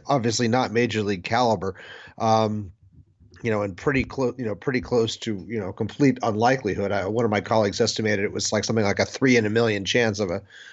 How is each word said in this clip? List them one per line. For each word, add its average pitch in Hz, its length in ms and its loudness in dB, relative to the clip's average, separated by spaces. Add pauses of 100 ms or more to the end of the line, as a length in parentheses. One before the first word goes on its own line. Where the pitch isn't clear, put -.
<laughs> - 60 -10
obviously 120 400 0
not 117 240 0
major 110 320 0
league 98 200 -4
caliber, 110 520 0 (420)
um, 107 540 0 (720)
you 117 100 -2
know, 107 100 0
and 98 140 -4
pretty 135 300 0
clo-, 123 320 -4
you 127 80 -8
know, 104 100 -4
pretty 127 240 -4
close 113 380 0
to, 98 320 -6
you 113 100 -6
know, 98 140 -6
complete 127 500 0
unlikelihood. 107 720 0
I, 95 140 -2
one 117 180 0
of 107 60 0
my 101 100 2
colleagues 104 400 2
estimated 104 420 0
it 104 80 -4
was, - 220 -4
like, 104 100 0
something 113 220 0
like 98 140 2
a 98 60 2
three 131 300 2
in 113 100 4
a 104 40 0
million 107 340 2
chance 110 380 0
of 98 80 0
a, 95 120 -4 (320)